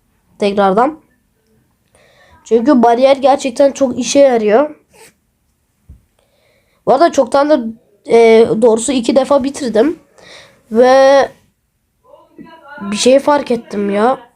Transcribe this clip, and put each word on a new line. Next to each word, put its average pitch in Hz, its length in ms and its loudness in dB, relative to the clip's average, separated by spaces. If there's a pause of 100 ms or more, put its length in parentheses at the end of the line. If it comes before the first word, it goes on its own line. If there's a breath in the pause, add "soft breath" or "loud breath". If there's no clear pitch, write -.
(380)
Tekrardan. 202 600 -2 (1400 soft breath)
Çünkü 240 380 0
bariyer 254 340 2
gerçekten 277 560 0
çok 254 260 -4
işe 262 200 -2
yarıyor. 254 680 0 (2000 soft breath)
Bu 208 60 2
arada 320 200 2
çoktandır, 277 480 0 (460)
e, 226 400 4 (160)
doğrusu 226 300 0
iki 247 240 -2
defa 262 280 0
bitirdim. 269 540 -4 (720 loud breath)
Ve 269 560 2 (1500)
bir 202 160 -10
şey 254 220 0
fark 277 320 -4
ettim 208 400 -8
ya. 220 280 -2 (180)